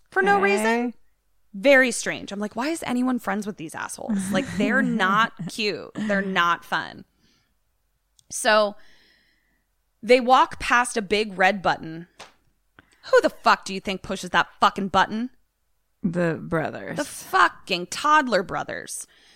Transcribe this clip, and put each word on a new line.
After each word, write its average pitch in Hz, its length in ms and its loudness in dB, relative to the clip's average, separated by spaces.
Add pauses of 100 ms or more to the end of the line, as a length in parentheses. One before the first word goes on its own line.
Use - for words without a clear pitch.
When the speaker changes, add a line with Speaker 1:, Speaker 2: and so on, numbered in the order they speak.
(100)
Speaker 1:
for 381 120 0
no 403 180 4
reason. 214 260 2
Speaker 2:
Okay. 233 280 0 (600)
Speaker 1:
Very 254 380 6
strange. 156 400 -8
I'm 202 80 -8
like, 208 160 -8
"Why 262 140 -4
is 330 140 -6
anyone 247 360 -2
friends 196 260 -4
with 175 120 -8
these 156 180 -14
assholes? 196 560 -6
Like, 277 140 0 (100)
they're 233 260 2
Speaker 2:
<laughs> 233 240 0
Speaker 1:
not 214 260 2 (160)
cute. 170 460 -6
They're 202 260 -2
not 175 440 0
fun." 113 400 -6 (1300)
So 214 440 2 (1300)
they 247 180 6
walk 262 400 4
past 247 360 0
a 226 60 -2
big 208 360 -2
red 190 240 4
button. 160 460 -2 (1000)
Who 508 100 6
the 302 100 4
fuck - 340 0
do 196 100 -10
you 190 60 -8
think 190 220 -8
pushes 185 280 -10
that 175 180 2 (120)
fucking 196 280 2
button? 214 420 0 (720)
Speaker 2:
The 170 380 -2
brothers. 143 560 -6
Speaker 1:
The 294 80 -4
fucking 233 840 -2
toddler 269 560 0
brothers. - 640 -10 (300)